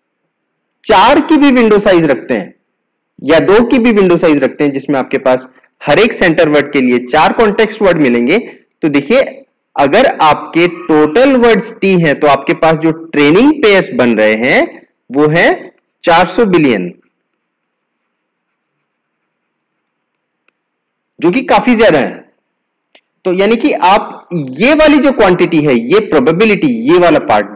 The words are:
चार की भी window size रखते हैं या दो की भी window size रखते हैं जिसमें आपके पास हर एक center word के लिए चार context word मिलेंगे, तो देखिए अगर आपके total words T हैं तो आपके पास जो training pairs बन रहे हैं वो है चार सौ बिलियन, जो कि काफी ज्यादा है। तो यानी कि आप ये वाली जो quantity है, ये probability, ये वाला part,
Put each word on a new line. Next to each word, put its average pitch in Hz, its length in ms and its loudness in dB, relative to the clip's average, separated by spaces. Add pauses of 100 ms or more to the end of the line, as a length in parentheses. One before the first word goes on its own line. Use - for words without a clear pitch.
(880)
चार 226 340 4
की - 160 0
भी 277 160 2
window 220 260 2
size 180 260 2
रखते 131 300 -2
हैं 95 200 -8 (680)
या 151 180 2
दो 190 260 2
की 277 120 0
भी 233 140 2
window 185 240 2
size 160 260 0
रखते 135 220 -2
हैं 143 80 0
जिसमें 135 260 -4
आपके 127 200 -4
पास 127 280 -2 (340)
हर 147 180 0
एक 226 140 2
center 165 360 0
word 147 240 -2
के 143 80 -2
लिए 123 260 0
चार 165 260 0
context 214 500 -2
word 170 200 0
मिलेंगे, 123 360 0
तो - 500 -8
देखिए 147 340 0 (540)
अगर 147 300 2 (160)
आपके 156 460 0
total 165 680 0
words 233 440 0
T 196 200 0
हैं 143 200 0
तो 151 60 0
आपके 139 300 0
पास 160 220 0
जो 160 140 -2
training 160 600 0
pairs 196 400 0
बन 120 240 0
रहे 107 180 2
हैं 175 500 -4 (240)
वो 143 180 0
है 175 200 0 (560)
चार 170 220 2
सौ - 200 0
बिलियन, 127 460 0 (4000)
जो 165 100 0
कि 247 140 -2
काफी 226 320 0
ज्यादा 196 220 2
है। 101 180 -6 (1080)
तो 185 80 -2
यानी 202 240 0
कि 277 160 -2
आप - 600 -2
ये 170 420 -2
वाली 302 220 4
जो 269 160 2
quantity 175 500 0
है, 147 120 0
ये 120 260 0
probability, 180 680 0
ये 127 320 0
वाला 170 220 2
part, 107 360 -2